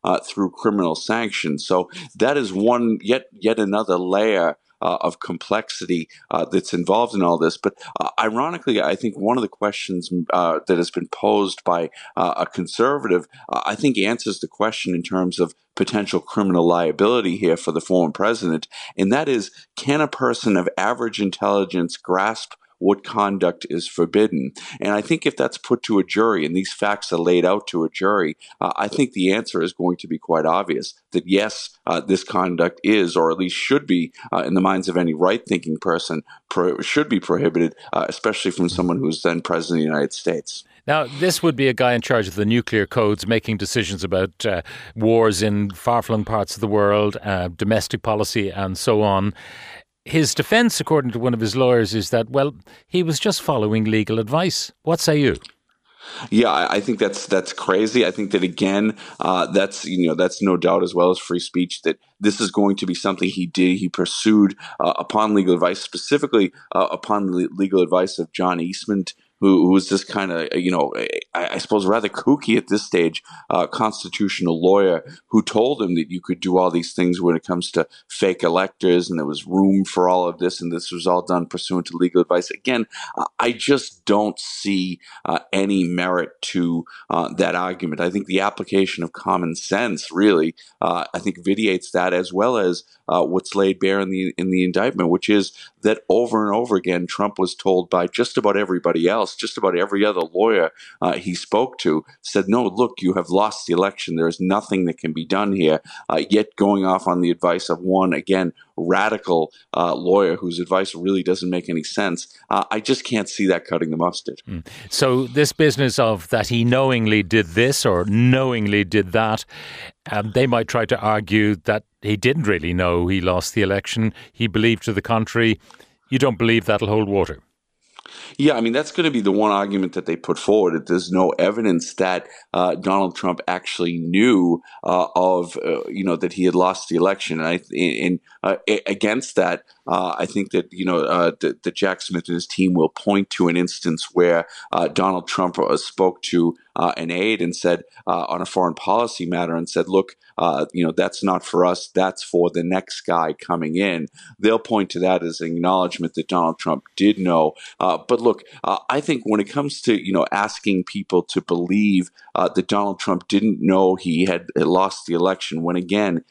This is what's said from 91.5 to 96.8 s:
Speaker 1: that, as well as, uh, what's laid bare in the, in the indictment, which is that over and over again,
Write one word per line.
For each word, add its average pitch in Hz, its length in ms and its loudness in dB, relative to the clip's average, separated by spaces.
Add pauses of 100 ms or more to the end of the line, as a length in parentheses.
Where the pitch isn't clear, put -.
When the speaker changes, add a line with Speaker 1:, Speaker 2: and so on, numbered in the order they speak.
Speaker 1:
that, 90 220 0
as 90 180 -2
well 113 240 2
as, 90 300 0 (220)
uh, 87 160 2
what's 90 300 -2
laid 95 260 2
bare 98 200 2
in 95 100 -2
the, 92 280 -4
in 95 120 -2
the 92 140 2
indictment, 92 460 0
which 90 200 0
is 104 220 2 (320)
that 107 260 2
over 110 380 2
and 101 80 0
over 117 200 0
again, 90 300 0